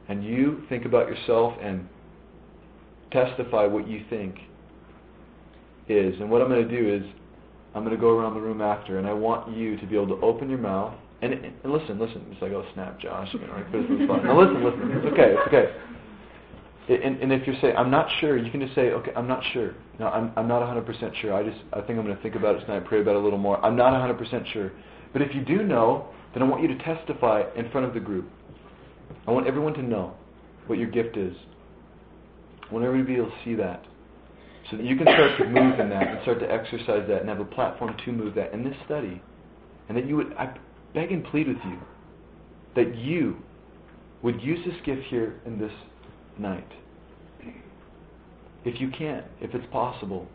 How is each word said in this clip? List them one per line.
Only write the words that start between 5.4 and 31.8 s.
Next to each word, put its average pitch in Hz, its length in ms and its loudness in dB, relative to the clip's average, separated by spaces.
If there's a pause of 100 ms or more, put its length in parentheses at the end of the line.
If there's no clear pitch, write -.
is. 98 320 2
And 104 100 -4
what 117 120 6
I'm 131 60 2
gonna 120 200 2
do 113 260 0
is 98 80 -2 (720)
I'm 107 100 -6
gonna 110 120 -2
go 113 220 6
around 113 160 0
the 107 60 -6
room 110 200 -4
after, 104 380 -2
and 98 80 -2
I 104 80 -2
want 113 420 -2
you 110 220 -4
to 104 80 -10
be 101 80 -4
able 101 140 2
to 95 140 -2
open 117 280 2
your 131 80 -2
mouth. 104 340 -2 (300)
And, 131 120 -2
and - 200 -10 (100)
listen, 135 360 -4
listen. 113 320 -8
It's - 100 -12
like, 95 80 -4
"Oh, 98 140 -6 (100)
snap, 95 240 -10
Josh. 95 340 -8
You're - 140 -8
gonna - 240 -10
put 220 100 -2
us 247 80 -2
on 285 100 2
the 277 80 2
spot." - 180 2
Now 143 160 8
listen, - 240 6
listen. - 260 0
It's - 220 0
okay. 107 260 8
It's - 80 2
okay. - 260 6 (1160)
And, 131 320 2
and 131 120 2
if 131 140 0
you're 135 140 0
saying, 131 160 4
"I'm 127 160 4
not 151 160 4 (100)
sure," 147 180 4
you 117 140 0
can 143 100 -4
just 135 140 -6
say, 123 160 4
"Okay, - 240 -2
I'm 123 140 -2
not 127 120 0 (120)
sure. 107 240 -2 (240)
No, - 80 0
I'm, 117 280 0
I'm 113 120 0
not 120 160 2
a - 20 -2
hundred 120 180 -2
percent 113 380 -8
sure. 107 100 -2
I 104 120 2
just, 110 140 -6 (140)
I 107 80 -4
think 113 200 -4
I'm 107 40 -2
gonna 101 200 -4
think 110 100 -6
about 104 220 2
it - 100 -8
tonight, 101 200 -4
pray 107 140 2
about 101 120 4
it 101 60 4
a - 20 0
little 101 180 2
more. 101 260 2
I'm 113 120 2
not 127 180 8
a 127 60 2
hundred 123 180 -2
percent 113 340 -6
sure." 98 200 -4 (400)
But 135 100 2
if 139 100 -2
you 135 120 -4
do 190 180 2
know, 127 460 4 (260)
then 120 80 0
I 131 40 6
want 139 140 2
you 165 80 4
to 127 100 -4
testify 127 680 0 (100)
in 113 160 -6
front 131 160 0
of 110 80 -4
the 110 60 -4
group. 95 280 -6 (1000)
I - 20 2
want 131 160 2
everyone 147 280 0
to 139 80 -6
know 104 320 -4 (520)
what 113 100 -2
your 107 140 -2
gift 113 260 0
is. 92 200 -4 (1300)